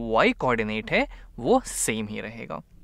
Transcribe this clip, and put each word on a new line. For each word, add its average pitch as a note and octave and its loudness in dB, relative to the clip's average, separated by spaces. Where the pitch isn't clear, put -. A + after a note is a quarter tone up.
y D#3+ 6
coordinate A2 0
है, A#3+ 2
वो A3 4
सेम A2 -2
ही G#2+ -8
रहेगा। A2+ -10